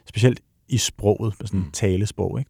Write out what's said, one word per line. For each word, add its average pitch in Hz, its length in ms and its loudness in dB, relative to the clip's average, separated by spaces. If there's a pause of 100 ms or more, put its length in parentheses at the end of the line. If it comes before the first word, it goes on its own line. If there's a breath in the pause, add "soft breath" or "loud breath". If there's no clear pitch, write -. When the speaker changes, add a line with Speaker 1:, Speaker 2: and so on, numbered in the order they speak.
Speaker 1:
Specielt 117 320 2 (280)
i 120 100 2
sproget, 104 560 0 (100)
sådan 98 160 -2
Speaker 2:
Mm. 78 120 -4
Speaker 1:
talesprog, 95 680 -2
ikke? 139 120 -6